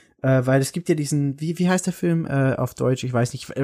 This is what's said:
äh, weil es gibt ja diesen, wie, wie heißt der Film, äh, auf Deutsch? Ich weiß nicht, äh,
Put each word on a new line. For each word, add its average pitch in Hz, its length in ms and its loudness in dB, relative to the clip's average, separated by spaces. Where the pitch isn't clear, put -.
äh, 131 220 4
weil 135 160 4
es 135 100 -2
gibt - 180 -4
ja 170 60 4
diesen, 143 440 -2
wie, 160 200 -4
wie 180 100 4
heißt 185 160 0
der 180 80 -2
Film, 165 320 0
äh, 135 300 0
auf - 180 -4
Deutsch? 127 300 0
Ich 127 100 -4
weiß 120 200 0
nicht, - 180 -12
äh, - 120 -4